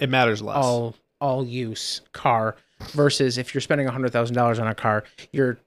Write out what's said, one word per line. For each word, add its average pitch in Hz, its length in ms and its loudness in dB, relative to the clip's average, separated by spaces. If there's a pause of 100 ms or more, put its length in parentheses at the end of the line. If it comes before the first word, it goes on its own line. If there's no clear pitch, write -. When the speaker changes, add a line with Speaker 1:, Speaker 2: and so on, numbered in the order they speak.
Speaker 1:
It 143 100 0
matters 120 320 4
less. 101 140 -4
Speaker 2:
all, 120 400 0 (240)
all 135 260 0
use 120 540 -6 (120)
car 110 440 2 (360)
versus 139 460 2
if 123 160 -8
you're 135 60 -2
spending 143 260 0
a 127 60 -2
hundred 127 200 -2
thousand 117 220 0
dollars 120 240 2
on 113 80 -2
a 110 80 -2
car, 107 300 0 (280)
you're 127 340 0